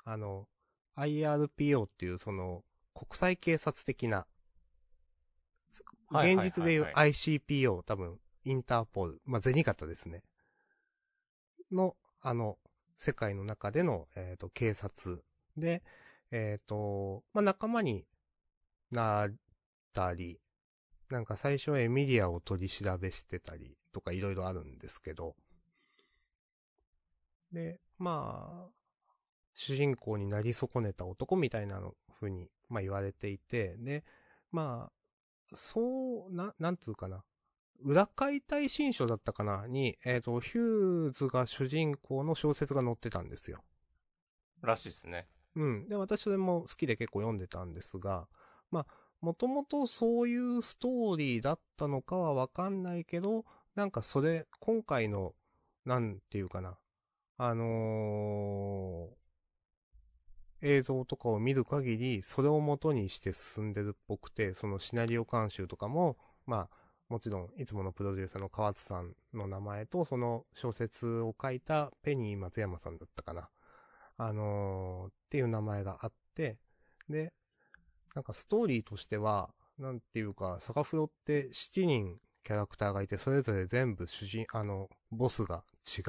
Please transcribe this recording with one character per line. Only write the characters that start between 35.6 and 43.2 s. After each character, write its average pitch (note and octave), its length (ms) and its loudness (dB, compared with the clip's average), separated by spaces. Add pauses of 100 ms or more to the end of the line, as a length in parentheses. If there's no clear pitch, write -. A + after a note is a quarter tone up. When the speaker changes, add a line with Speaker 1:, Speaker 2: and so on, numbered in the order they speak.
Speaker 1:
う、 F#3 60 -6
な-、 F3+ 240 -4
な E3 140 0
ん E3+ 40 0
つ - 140 -8
う G#2+ 40 -6
か F#2+ 140 -6
な。 F#2+ 160 -10 (580)
裏 D3+ 240 6
解 C#4+ 340 0
体 D4 280 0
新 C#4+ 240 2
書 C3 140 2
だ A2+ 100 2
っ - 20 -16
た - 140 -4
か - 120 -4
な G2+ 220 0
に、 B2+ 380 0
え B2+ 140 2
ー - 20 0
と、 A#2+ 200 -2
ヒ - 180 -4
ュ F#3+ 500 4
ー - 20 0
ズ C3+ 160 0
が B2+ 200 2
主 C3+ 200 -2
人 D3+ 300 2
公 C3+ 280 -4
の D#3+ 100 2
小 D3+ 200 4
説 C#3+ 180 0
が C3+ 100 4
載 A#2+ 120 2
っ - 20 -2
て A#2 140 -6
た F2+ 100 -2